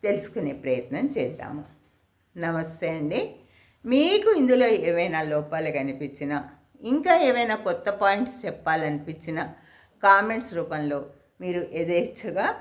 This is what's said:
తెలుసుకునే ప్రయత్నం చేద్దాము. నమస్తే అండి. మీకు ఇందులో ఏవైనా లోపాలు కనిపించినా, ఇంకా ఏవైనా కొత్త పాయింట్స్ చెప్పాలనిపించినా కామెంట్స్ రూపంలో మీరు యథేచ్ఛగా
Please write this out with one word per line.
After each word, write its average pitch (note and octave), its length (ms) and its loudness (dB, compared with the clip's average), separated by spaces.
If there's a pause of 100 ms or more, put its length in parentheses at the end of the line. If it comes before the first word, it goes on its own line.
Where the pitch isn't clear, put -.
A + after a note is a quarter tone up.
తెలుసుకునే D#3+ 500 -2
ప్రయత్నం C3+ 640 -2
చేద్దాము. C#3+ 460 -6 (720)
నమస్తే E3 520 -4
అండి. D#3+ 480 -4 (500)
మీకు F#4 460 4
ఇందులో B3+ 340 6
ఏవైనా E3+ 560 2
లోపాలు D3+ 480 -2
కనిపించినా, C#3 800 -6 (340)
ఇంకా D4+ 340 4
ఏవైనా A#3+ 380 2
కొత్త F#3 360 -2
పాయింట్స్ G3+ 560 0
చెప్పాలనిపించినా D#3+ 1080 -4 (480)
కామెంట్స్ G3+ 520 4
రూపంలో D3+ 520 -4 (340)
మీరు F3+ 200 -4
యథేచ్ఛగా F3 1000 -2